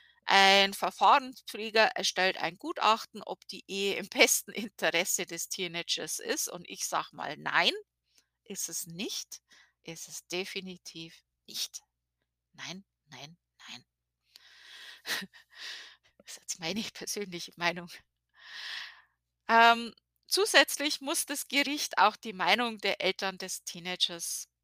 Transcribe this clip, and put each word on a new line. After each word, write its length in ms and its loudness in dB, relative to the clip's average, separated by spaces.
Ein 440 8
Verfahrensträger 1120 2
erstellt 400 0
ein 220 -4
Gutachten, 640 0
ob 260 -12
die 180 -14
Ehe 300 -2
im 140 -8
besten 420 4
Interesse 720 -2
des 240 -10
Teenagers 720 -6
ist. 320 -4
Und 180 -12
ich 180 -8
sag 260 -4
mal, 260 -8
nein, 340 2
ist 240 -8
es 180 -8
nicht. 540 -10
Ist 220 -12
es 200 -14
definitiv 1000 -10
nicht. 340 -10
Nein, 320 -14
nein, 320 -20
nein. 160 -18
<laughs> 260 -6
Das 180 -16
ist 60 -20
jetzt 180 -8
meine 220 -4
persönliche 760 -8
Meinung. 340 -2
Ähm, 460 8
zusätzlich 760 2
muss 240 -2
das 240 -6
Gericht 480 0
auch 200 6
die 180 -10
Meinung 420 2
der 240 -2
Eltern 380 -2
des 260 -10
Teenagers 800 -4